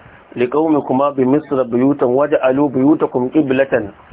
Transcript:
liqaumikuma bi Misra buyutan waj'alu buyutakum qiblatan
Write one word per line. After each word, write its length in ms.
liqaumikuma 800
bi 100
Misra 400
buyutan 480
waj'alu 560
buyutakum 640
qiblatan 560